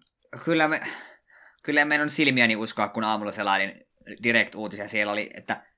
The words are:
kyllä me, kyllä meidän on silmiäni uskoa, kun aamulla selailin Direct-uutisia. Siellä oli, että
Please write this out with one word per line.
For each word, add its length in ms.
kyllä 240
me, 120
kyllä 220
meidän 200
on 60
silmiäni 460
uskoa, 320
kun 160
aamulla 280
selailin 540
Direct-uutisia. 640
Siellä 240
oli, 220
että 280